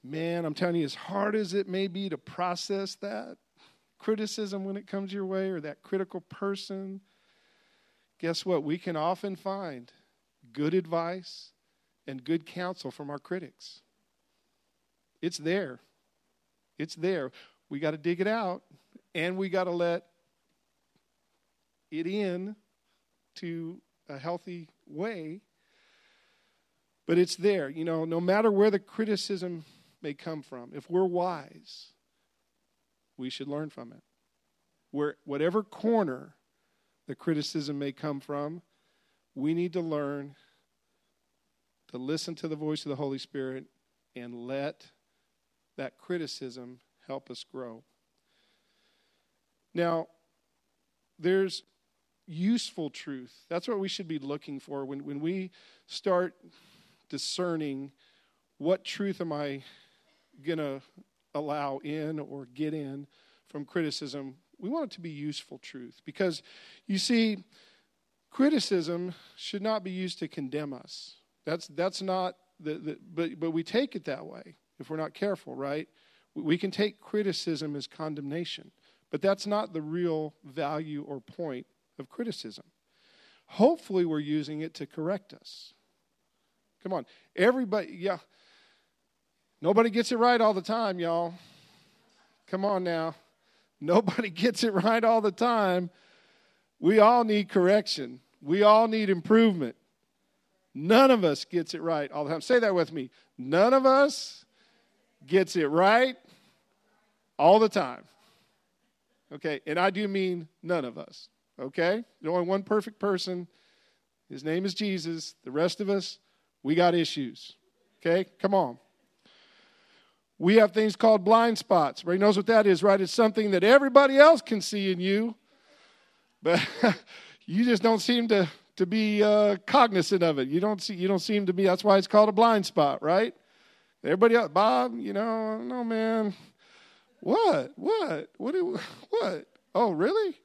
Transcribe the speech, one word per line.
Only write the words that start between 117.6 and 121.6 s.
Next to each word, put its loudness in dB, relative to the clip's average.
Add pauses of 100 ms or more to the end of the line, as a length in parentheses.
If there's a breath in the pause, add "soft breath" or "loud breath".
Okay? 2 (120)
Come 2
on. 2 (1600 soft breath)
We 4
have 8
things 2
called 6
blind 6
spots. 2